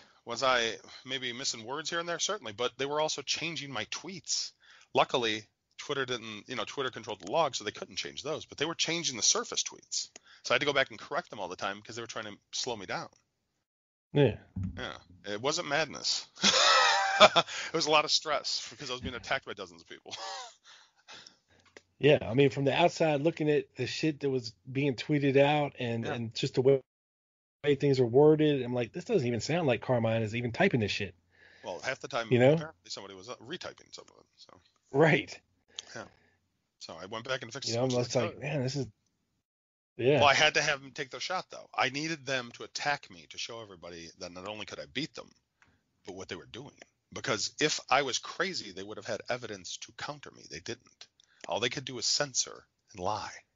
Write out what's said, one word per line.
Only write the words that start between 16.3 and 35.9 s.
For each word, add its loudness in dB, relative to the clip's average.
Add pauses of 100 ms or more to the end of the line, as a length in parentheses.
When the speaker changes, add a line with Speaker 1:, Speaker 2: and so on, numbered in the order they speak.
Speaker 1:
<laughs> 6 (560)
It 4
was 0
a 0
lot 6
of -4
stress -2
because -12
I -6
was -8
being -6
attacked -4
by -8
dozens -14
of -20
people. -16
<laughs> -10 (1700)
Speaker 2:
Yeah, 8
I -4
mean, 8
from -2
the 4
outside 4
looking 0
at 0
the -4
shit -2
that 0
was -4 (180)
being 0
tweeted 2
out 6
and, -2
Speaker 1:
Yeah. -2
Speaker 2:
and -4
just -2
the 2
way, 6 (840)
way 4
things 4
are 6
worded, 8
I'm -4
like, -2
"This -8
doesn't 2
even 2
sound 0
like 2
Carmine 2
is -4
even -2
typing 4
this 2
shit." -6 (500)
Speaker 1:
Well, -6
half -4
the -12
time, -2
Speaker 2:
You 6
know? 10
Speaker 1:
apparently -4
somebody -12
was, -16
uh, -10
retyping -12
some -16
of -20
it, -20 (100)
so. -20 (320)
Speaker 2:
Right. 4 (560)